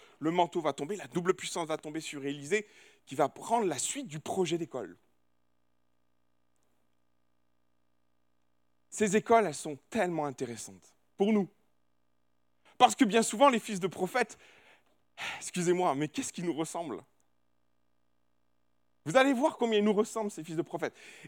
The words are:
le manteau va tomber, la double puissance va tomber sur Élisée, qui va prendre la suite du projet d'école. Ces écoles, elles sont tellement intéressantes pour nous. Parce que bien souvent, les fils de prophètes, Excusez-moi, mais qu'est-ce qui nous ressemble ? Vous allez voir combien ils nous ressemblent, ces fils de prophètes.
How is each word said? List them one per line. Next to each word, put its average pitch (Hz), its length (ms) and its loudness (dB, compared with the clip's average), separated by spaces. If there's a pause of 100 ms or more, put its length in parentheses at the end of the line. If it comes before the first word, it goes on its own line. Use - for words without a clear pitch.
(180)
le 147 140 0
manteau 175 280 0
va 151 120 0
tomber, 151 240 -6
la 170 100 -14
double 170 280 0
puissance 165 340 -6
va 156 80 -2
tomber 156 240 -8
sur 143 240 -10
Élisée, 147 440 -4 (380)
qui 135 80 -12
va 139 140 2
prendre 226 380 -2
la 143 120 -2
suite 262 300 -6
du 151 100 -10
projet 170 400 -2
d'école. 113 380 -8 (4000)
Ces 208 280 0
écoles, 226 300 4
elles 151 80 -4
sont 147 220 -10 (140)
tellement 175 340 -2
intéressantes 117 680 -10 (220)
pour 202 160 4
nous. 202 160 2 (1300)
Parce 240 160 8
que 269 100 4
bien 220 200 4
souvent, 254 240 6
les 233 100 4
fils 202 220 -4
de 185 80 -2
prophètes, 226 500 -2 (1000)
Excusez-moi, 175 560 0
mais 151 140 -2
qu'est-ce - 240 -6
qui 175 100 -10
nous 170 120 -2
ressemble ? 156 480 -6 (2000)
Vous 160 120 0
allez 269 160 6
voir 254 240 0
combien 226 220 2
ils 208 60 4
nous 214 80 4
ressemblent, 208 380 -2
ces 156 120 -12
fils 160 140 -10
de 165 60 -2
prophètes. 151 320 -6 (340)